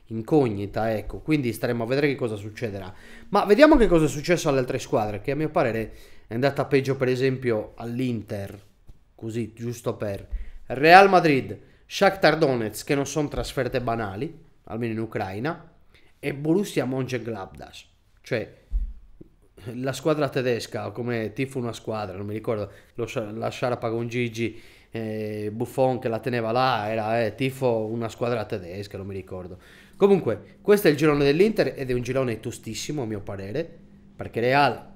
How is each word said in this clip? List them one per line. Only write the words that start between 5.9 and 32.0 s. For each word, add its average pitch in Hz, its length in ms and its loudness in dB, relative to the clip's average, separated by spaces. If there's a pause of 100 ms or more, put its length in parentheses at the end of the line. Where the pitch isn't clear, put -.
è - 80 -8
andata 127 300 0
peggio 135 320 2
per 131 120 0
esempio 123 680 0
all'Inter, 110 840 -6 (560)
così 110 380 -8
giusto 117 420 -8
per 101 320 -8 (400)
Real 165 420 10
Madrid, 147 480 4 (300)
Shakhtar 185 520 2
Donetsk, 123 480 0
che 151 80 0
non 139 120 0
sono 147 220 -2
trasferte 123 520 -4
banali, 117 640 -4 (220)
almeno 113 280 -6
in 110 80 -4
Ucraina, 110 720 -6 (460)
e 143 160 -4
Borussia 156 520 0
Mönchengladbach, 117 1000 -6 (380)
cioè - 400 -6 (1120)
la 127 180 -4
squadra 147 360 0
tedesca, 117 600 -2
come 117 420 -4
tifo 135 260 -4
una 120 140 -4
squadra, 107 440 -8
non 101 100 -8
mi 107 80 -6
ricordo, 107 360 -4 (240)
lo 117 120 -4
scia-, 107 240 -6
la 113 200 -6
sciarpa 120 400 -2
con 117 180 -2
Gigi, 113 520 -2 (300)
eh, 107 640 -6
Buffon 123 460 0
che 123 100 -4
la 113 120 -2
teneva 117 320 -2
là, 120 380 2
era, 113 320 0
eh, 107 120 -2
tifo 131 520 0
una 113 220 -4
squadra 120 380 -2
tedesca, 101 500 -8
non 98 100 -8
mi 98 80 -8
ricordo. 92 440 -12 (380)
Comunque, 143 640 2
questo 202 260 6
è - 20 10
il 147 60 4
girone 147 260 4
dell'Inter 165 540 4
ed 131 140 -4
è - 20 -2
un 123 100 -2